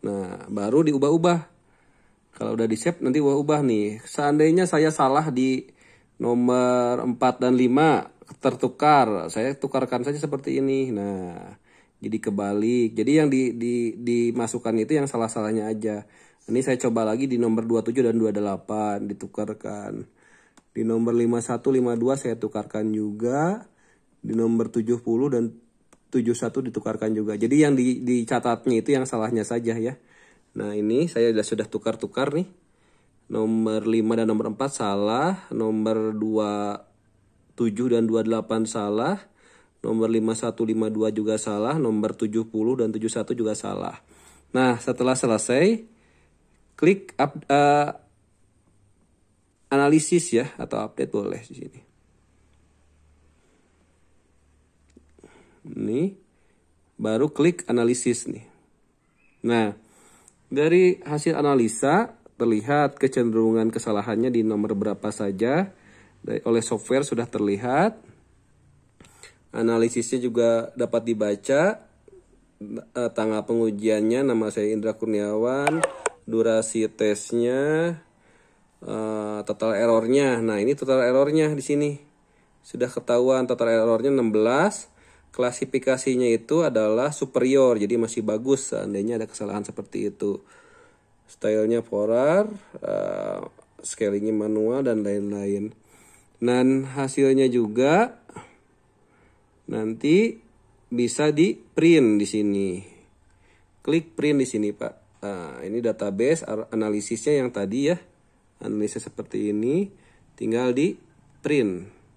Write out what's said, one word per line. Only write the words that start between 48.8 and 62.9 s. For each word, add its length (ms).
analisis 640
ya, 240
atau 240
update 320
boleh 320
di 80
sini. 240
Ini 560
baru 320
klik 400
analisis 560
nih. 240
Nah, 320
dari 560
hasil 320
analisa 800
terlihat 640